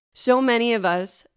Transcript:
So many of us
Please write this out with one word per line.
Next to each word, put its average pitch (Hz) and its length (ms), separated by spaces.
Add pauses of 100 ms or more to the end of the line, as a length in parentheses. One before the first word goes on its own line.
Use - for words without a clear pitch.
(140)
So 254 280
many 240 320
of 196 120
us 180 400 (120)